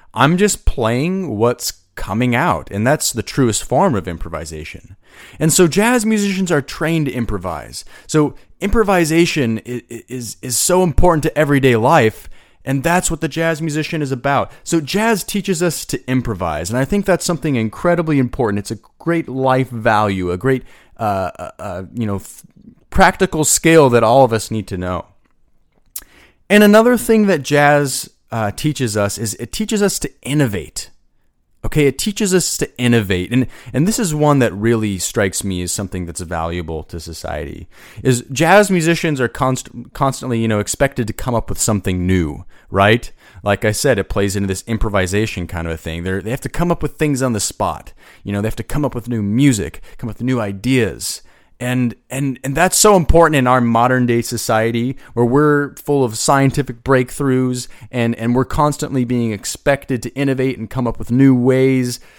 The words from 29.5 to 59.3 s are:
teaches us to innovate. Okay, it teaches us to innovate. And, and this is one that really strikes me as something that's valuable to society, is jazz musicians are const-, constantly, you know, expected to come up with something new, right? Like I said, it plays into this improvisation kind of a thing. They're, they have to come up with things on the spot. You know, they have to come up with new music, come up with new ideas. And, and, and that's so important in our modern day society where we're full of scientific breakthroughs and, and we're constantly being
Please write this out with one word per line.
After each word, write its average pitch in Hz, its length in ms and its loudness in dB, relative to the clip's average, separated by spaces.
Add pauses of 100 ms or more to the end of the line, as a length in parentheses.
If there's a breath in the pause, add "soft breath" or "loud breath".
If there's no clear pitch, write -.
teaches 214 280 -2
us 196 180 0
to - 120 -6 (100)
innovate. 123 680 -4 (760)
Okay, 147 220 2
it 131 100 0
teaches 202 360 -2
us - 240 0
to - 220 -6
innovate. 104 520 2
And, 123 160 0 (260 loud breath)
and 147 140 0
this 220 120 -2
is 165 160 -2
one 147 240 4
that 110 140 2
really 107 460 0
strikes 98 440 -2
me 92 200 -4
as 87 80 -6
something 92 340 -6
that's 85 160 -10
valuable 82 600 -6
to 87 160 -14
society, 78 680 -12 (360 loud breath)
is 120 280 2
jazz 190 400 4
musicians 165 480 0
are 120 80 2
const-, 131 420 -2 (220)
constantly, 131 480 -2
you 113 80 0
know, 107 120 2
expected 123 480 -2
to - 60 -6
come 120 220 -4
up 110 140 -2
with 98 100 -4
something 92 480 -2
new, 80 380 0 (240 soft breath)
right? 104 420 2 (320 soft breath)
Like 101 220 0
I 104 80 2
said, 117 260 0
it 92 80 -4
plays 101 280 -2
into 101 120 -2
this 95 200 -6
improvisation 101 800 -2
kind 85 220 -8
of 82 60 -4
a 78 40 -6
thing. 82 260 -8
They're, 95 180 -4
they 104 100 -8
have - 100 -6
to - 80 -10
come 175 220 -2
up 165 100 -4
with - 160 -6
things 143 240 -2
on 127 120 0
the 104 60 -2
spot. - 520 -6 (320 soft breath)
You 101 80 -8
know, 101 100 -2
they 107 60 -2
have 110 100 -4
to 120 60 -8
come 147 220 -4
up 123 100 -6
with 120 140 -8
new 113 140 -2
music, 107 580 0 (160 soft breath)
come 120 120 -10
up 107 60 -10
with 120 80 -10
new 127 160 -2
ideas. 101 840 -2 (380 soft breath)
And, 123 360 -2 (160)
and, 135 320 -4
and 135 120 -8
that's 175 220 0
so 208 180 6
important 165 400 6
in 127 120 4
our 127 140 4
modern 120 440 2
day 120 160 2
society 117 720 -2 (180 loud breath)
where 120 120 2
we're 143 500 2
full 143 280 0
of 110 140 -2
scientific 135 640 0
breakthroughs 127 840 0 (240 loud breath)
and, 117 240 -2
and 120 200 -2
we're 131 100 2
constantly 143 600 -2
being 117 260 -2